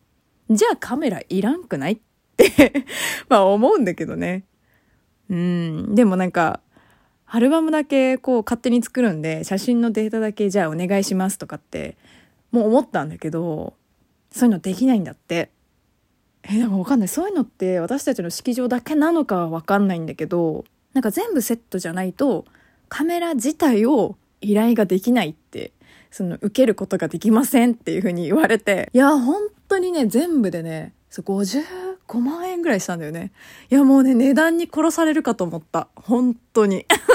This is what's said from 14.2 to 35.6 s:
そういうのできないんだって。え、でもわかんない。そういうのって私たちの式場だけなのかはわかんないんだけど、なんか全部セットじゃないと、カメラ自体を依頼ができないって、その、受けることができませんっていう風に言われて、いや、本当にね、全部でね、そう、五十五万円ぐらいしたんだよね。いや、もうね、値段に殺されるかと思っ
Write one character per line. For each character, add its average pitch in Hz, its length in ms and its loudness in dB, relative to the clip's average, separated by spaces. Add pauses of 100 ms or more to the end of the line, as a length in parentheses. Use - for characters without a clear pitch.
そ - 140 2
う - 20 6
い - 20 6
う 208 40 2
の 180 40 -2
で 185 160 -6
き 208 120 0
な 262 80 4
い 220 40 2
ん 180 60 -2
だ 131 80 -10
っ - 20 -18
て。 - 360 -6 (920)
え、 208 160 -2
で 247 80 2
も 196 140 0
わ 180 40 -4
か 277 120 2
ん - 20 4
な 208 60 2
い。 185 40 -2
そ 330 180 -4
う - 20 -4
い 415 40 -4
う - 40 -6
の 285 60 2
っ - 20 0
て 185 340 -2
私 240 240 -4
た 285 100 -2
ち 214 120 -4
の 170 60 -6
式 - 240 -6
場 247 120 -2
だ 240 140 -2
け 311 160 -4
な 302 160 2
の 320 120 2
か 196 120 -2
は 170 140 -2
わ 165 120 -6
か 196 160 0
ん 202 80 4
な 190 80 0
い 165 60 -4
ん 160 60 -8
だ 165 100 -10
け 156 100 -6
ど、 165 380 -2 (300)
な 269 60 4
ん - 20 -6
か 214 100 -2
全 440 200 -4
部 277 100 0
セ 233 120 -4
ッ 233 60 -8 (100)
ト 190 80 -6
じ 180 80 -8
ゃ 165 60 -8
な 185 100 -6
い 185 100 -4
と、 240 320 -2 (440)
カ - 160 -4
メ 349 160 -2
ラ 339 140 -2
自 262 200 -2
体 233 320 2
を 233 300 0 (240)
依 208 140 -2
頼 226 200 4
が 214 100 2
で 190 140 0
き 240 140 0
な 240 100 2
い 151 60 -2
っ 160 60 -10
て、 - 380 -14 (380)
そ - 140 -8
の、 170 160 -6
受 208 100 -2
け 262 160 4
る 202 80 2
こ 190 120 -6
と 190 120 -4
が 170 80 -2
で 165 140 -8
き 214 100 0
ま 233 140 4
せ 240 240 2
ん 240 40 2
っ - 20 -2
て - 180 -8
い 160 60 -2
う - 20 -2
風 180 120 -2
に 175 120 -4
言 156 100 -2
わ 311 140 2
れ 226 100 2
て、 202 340 -2
い 240 60 4
や、 277 180 6
本 285 260 0 (260)
当 392 100 0
に 370 140 -2
ね、 294 140 0
全 294 360 0
部 190 80 0
で 165 140 -8
ね、 160 300 -10 (160)
そ - 120 -14
う、 - 20 -18
五 196 200 -2
十 202 160 -4 (460)
五 233 140 -6
万 330 280 -4
円 359 140 -6
ぐ 339 60 -2
ら 233 80 0
い 185 40 -2
し - 60 -10
た 180 100 -8
ん - 40 -10
だ 156 60 -10
よ 151 60 -10
ね。 170 200 -12 (360)
い 247 60 2
や、 277 100 6
も 269 140 8
う 269 40 6
ね、 262 120 4
値 262 180 4
段 320 240 4
に 339 160 -2
殺 311 180 2
さ 330 140 0
れ 311 80 2
る 302 100 0
か 240 120 -2
と 185 100 -4
思 170 140 -6
っ 165 40 -12